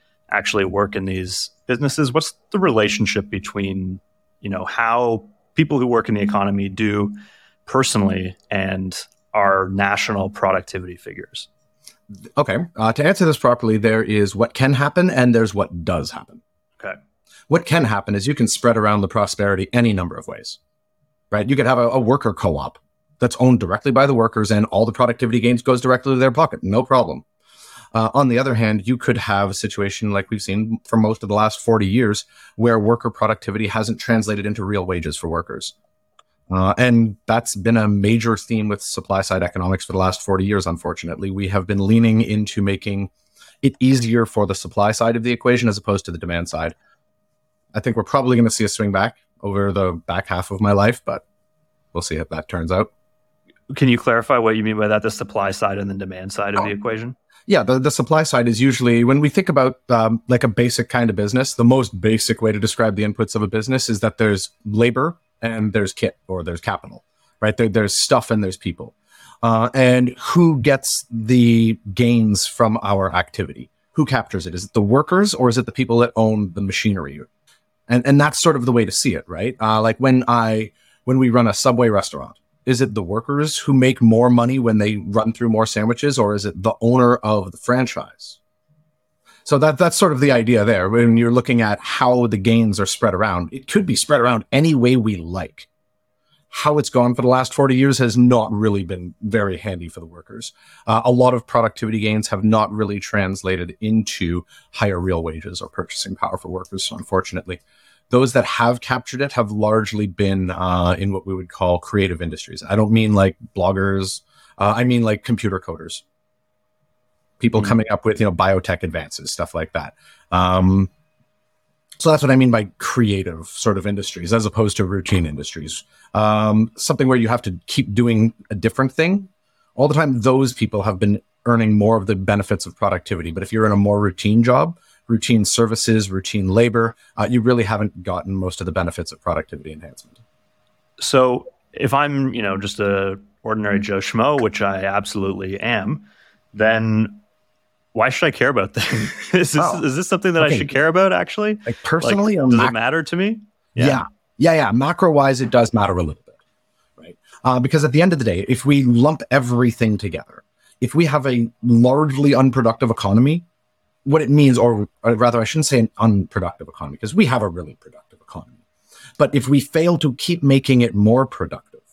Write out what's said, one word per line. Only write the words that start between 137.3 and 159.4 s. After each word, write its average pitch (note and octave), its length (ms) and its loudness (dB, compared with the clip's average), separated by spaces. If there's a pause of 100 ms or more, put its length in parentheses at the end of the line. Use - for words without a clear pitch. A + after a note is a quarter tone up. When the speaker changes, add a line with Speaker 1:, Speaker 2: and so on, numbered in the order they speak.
Speaker 2:
really A#2+ 220 2
haven't G2+ 380 -4
gotten F#2 320 -6
most F#2 280 -6
of - 20 -8
the E2+ 80 -6
benefits F2+ 400 -6
of - 80 -20
productivity D#2 500 -8
enhancement. - 500 -20 (800)
Speaker 1:
So B2+ 500 0 (260)
if A#2+ 180 -2
I'm, C#3 400 0
you A#2+ 80 -6
know, G2 160 -4
just G2 240 -8
a G2 380 -2 (240)
ordinary G#2 380 -2
Joe G#2 180 -4
Schmo, B2+ 420 0
which G#2+ 220 -2
I G2 220 -2
absolutely G2 760 -4
am, A2+ 460 -4 (480)
then A2 640 0 (720)
why A2+ 160 0
should D#3+ 180 -2
I D3 40 2
care B2 180 0
about A2+ 240 -2
this? - 200 -4
<laughs> - 420 -6
Is F3+ 180 2
this, D3+ 60 0
Speaker 2:
Oh. D#3+ 260 -2
Speaker 1:
is C3+ 100 -2
this F3 140 -4
something F#3 240 0
that D#3+ 120 2
Speaker 2:
Okay. C#3 100 2
Speaker 1:
I A2 40 0
should A2 120 -4
care D3 180 2
about, F#3 240 4
actually? G#3 540 -2
Speaker 2:
Like, A#2+ 160 -6
personally, F3 540 0
Speaker 1:
Like, C#3 100 2
Speaker 2:
or B2+ 40 4
Speaker 1:
does A#2 60 6
Speaker 2:
mac- A#2+ 140 2
Speaker 1:
it - 20 -8
matter C3 300 -2
to E3+ 140 -6
me? G#3 240 -2 (340)
Speaker 2:
Yeah. A#2+ 120 2
Speaker 1:
Yeah. B2+ 180 0 (320)
Speaker 2:
Yeah, E3 180 4
yeah. B2+ 180 2
Macro-wise, C#3 680 2
it A#2 100 -2
does A#2+ 220 4
matter G2+ 200 2
a F2 100 -2
little D2+ 240 -8
bit, - 100 -20 (600)
right? - 200 -20 (280)
Uh, B2+ 160 2
because C#3 240 2
at C3 80 0
the D3+ 100 4
end F#3 100 4
of D3+ 60 -2
the A#2+ 60 -2
day, F#2+ 240 -2
if B2+ 160 -2
we C#3 180 4
lump B2+ 480 4
everything A#2+ 640 2